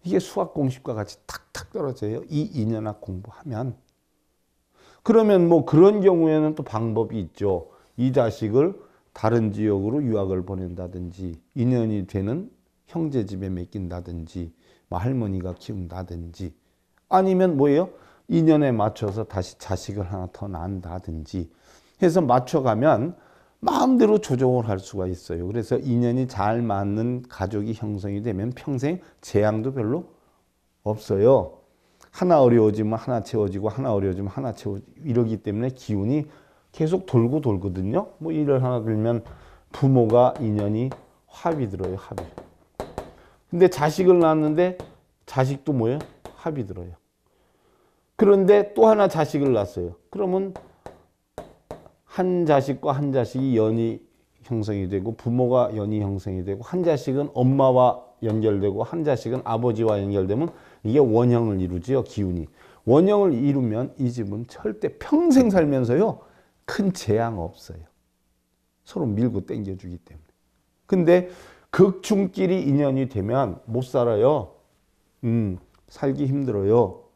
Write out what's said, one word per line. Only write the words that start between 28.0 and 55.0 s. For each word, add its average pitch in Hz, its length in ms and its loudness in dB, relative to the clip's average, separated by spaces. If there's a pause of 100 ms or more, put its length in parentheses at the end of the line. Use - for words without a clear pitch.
되면 110 280 -4
평생 143 500 -6 (200)
재앙도 110 540 -2
별로 135 320 -4 (800)
없어요. 107 720 2 (520)
하나 175 300 2
어려워지면 110 580 4
하나 117 240 -4
채워지고, 101 460 -4
하나 123 240 -4
어려워지면 98 380 -2
하나 135 220 -8
채워지고, - 380 -10 (140)
이러기 117 380 0
때문에 107 260 -4
기운이 131 580 -4 (460)
계속 165 320 -2
돌고 123 380 2
돌거든요. 98 720 -4
뭐 160 180 -8
예를 139 300 0
하나 123 180 -2
들면 110 420 -2 (480)
부모가 123 680 4
인연이 107 480 -2 (380)
합이 - 420 -4
들어요. 92 280 -6
합이. 95 280 -12 (1300)
근데 175 180 4
자식을 180 500 4
낳았는데 160 600 2 (480)
자식도 135 480 -2
뭐예요? 120 240 0 (360)
합이 143 320 -8
들어요. 87 260 -14 (1200)
그런데 202 560 6
또 226 140 6
하나 214 200 6
자식을 143 460 0
낳았어요. 92 440 -2 (120)
그러면 190 460 -4 (1500)
한 180 420 -2
자식과 143 460 0
한 139 200 -2
자식이 131 440 0
연이 113 440 0 (420)
형성이 104 460 -4
되고, 101 260 -4